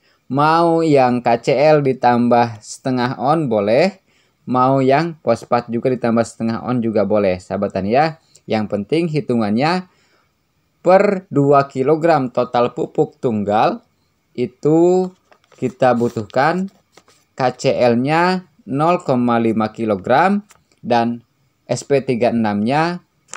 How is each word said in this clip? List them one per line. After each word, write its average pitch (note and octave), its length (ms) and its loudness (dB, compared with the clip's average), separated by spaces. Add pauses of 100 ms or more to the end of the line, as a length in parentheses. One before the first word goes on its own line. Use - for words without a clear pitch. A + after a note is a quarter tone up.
(320)
Mau E3 480 2
yang C3 400 2
K A#2+ 240 0
C D3 80 2
L D3 320 4
ditambah A#2+ 800 0
setengah B2+ 560 -4
on D3+ 320 0
boleh, A2+ 480 0 (480)
mau C3 320 2
yang D3+ 400 0
fosfat A#2 480 -2
juga A#2 240 -2
ditambah A#2 320 0
setengah A2+ 400 -8
on B2 160 -2
juga G#2+ 240 0
boleh, G2+ 320 0
sahabat F#2+ 400 -6
tani G2 160 -4
ya. D#3 240 0 (320)
Yang A2 240 -2
penting D3+ 400 -4
hitungannya C3 800 -2 (880)
per F#3+ 480 2
dua C#3 400 2
kilogram D3 640 0
total B2 400 -2
pupuk - 480 -6
tunggal A2 640 -2 (480)
itu F3 800 0 (480)
kita B2+ 320 0
butuhkan B2+ 800 -2 (640)
K - 40 -8 (200)
C - 20 -16 (220)
L-nya D#3 640 0 (160)
nol D#3 400 -2
koma B2 320 0
lima A2 400 -2
kilogram A2+ 640 0 (400)
dan A#2 400 -2 (480)
S C3 160 -6
P C#3 160 0
tiga A#2+ 320 -2
enam-nya A#2 720 -2 (320)